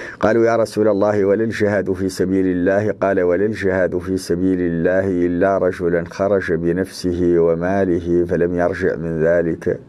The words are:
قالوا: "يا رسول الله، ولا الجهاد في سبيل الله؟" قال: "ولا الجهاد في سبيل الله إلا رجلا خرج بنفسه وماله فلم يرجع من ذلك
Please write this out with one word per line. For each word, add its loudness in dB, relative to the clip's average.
قالوا: 4
"يا 2
رسول 0
الله، 2
ولا 2
الجهاد 0
في -2
سبيل 0
الله؟" 0
قال: 0
"ولا 2
الجهاد 0
في -4
سبيل 0
الله 0
إلا 0
رجلا 0
خرج -2
بنفسه -2
وماله 0
فلم 0
يرجع 0
من -4
ذلك 0